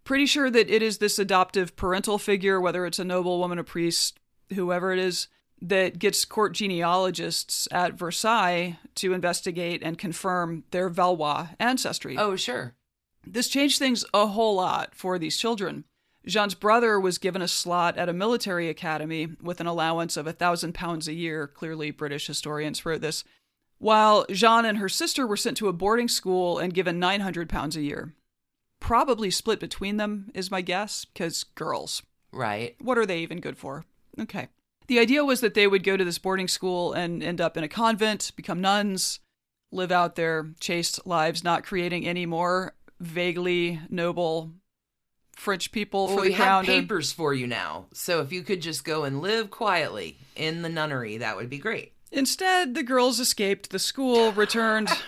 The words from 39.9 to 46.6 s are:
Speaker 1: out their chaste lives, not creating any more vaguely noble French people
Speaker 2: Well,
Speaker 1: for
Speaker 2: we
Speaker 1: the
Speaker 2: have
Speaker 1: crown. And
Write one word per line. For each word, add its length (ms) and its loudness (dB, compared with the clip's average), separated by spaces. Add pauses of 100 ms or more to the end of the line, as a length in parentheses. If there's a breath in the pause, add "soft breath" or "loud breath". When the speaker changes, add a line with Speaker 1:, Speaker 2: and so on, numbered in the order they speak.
Speaker 1:
out 240 2
their 440 -2
chaste 460 -4
lives, 380 0
not 200 2
creating 440 -2
any 180 -2
more 480 -2 (260)
vaguely 800 0 (100)
noble 640 -2 (800)
French 400 -4
people 360 -2
Speaker 2:
Well, 100 2
Speaker 1:
for 60 2
Speaker 2:
we 60 6
Speaker 1:
the 60 2
Speaker 2:
have 100 4
Speaker 1:
crown. 140 8
And 80 -2